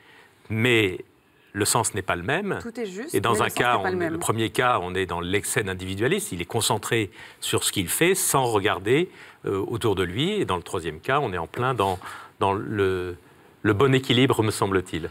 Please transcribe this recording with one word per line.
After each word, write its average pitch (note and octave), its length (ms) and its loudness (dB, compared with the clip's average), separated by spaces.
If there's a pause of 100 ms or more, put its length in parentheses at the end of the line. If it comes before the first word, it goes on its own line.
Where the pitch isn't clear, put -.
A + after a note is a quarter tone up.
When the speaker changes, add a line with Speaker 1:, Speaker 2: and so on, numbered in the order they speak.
(500)
Speaker 1:
mais A2 500 4 (540)
le G2+ 120 2
sens - 280 2
n'est G2+ 80 -2
pas F2+ 160 -2
le F2 60 -8
même. D#3 380 -2
Speaker 2:
Tout A#3 160 -12
est A#3+ 80 -4
juste, G3+ 300 -8
Speaker 1:
Et G2+ 60 0
dans A#2 140 2
Speaker 2:
mais - 60 2
Speaker 1:
un - 40 2
Speaker 2:
le A2 60 0
sens - 60 -6
Speaker 1:
cas, B2 200 4
Speaker 2:
n'est G2+ 60 0
pas F#2+ 60 0
le F#2 60 -2
Speaker 1:
on, F#2 40 -2
Speaker 2:
même. - 140 -2
Speaker 1:
le E2 60 -4
premier A2+ 300 0
cas, B2 320 2
on F2+ 140 -4
est F#2+ 100 0
dans F2 160 -4
l'excès G2 420 -2
d'individualisme, G2 720 -2
il E2+ 60 -6
est F2 40 -4
concentré A2 640 -2 (300)
sur - 240 -2
ce - 80 0
qu'il F#2 160 -2
fait F3 280 2
sans C#3+ 300 2
regarder, G#2+ 640 2 (360)
euh, G2 220 -2
autour F#2+ 280 0
de F#2 80 0
lui. G#2+ 280 -2
Et G3+ 140 0
dans F#2 120 -2
le E2+ 60 -6
troisième D#2+ 360 -6
cas, C3+ 220 0
on A#2+ 100 -4
est F#2 60 -4
en E2 100 -6
plein B2+ 260 -2
dans, G2 260 0 (400)
dans G2 140 2
le, F#2+ 640 0 (460)
le G#2+ 120 4
bon C3 200 4
équilibre, B2+ 500 4
me G#2+ 80 2
semble-t-il. F#2 600 0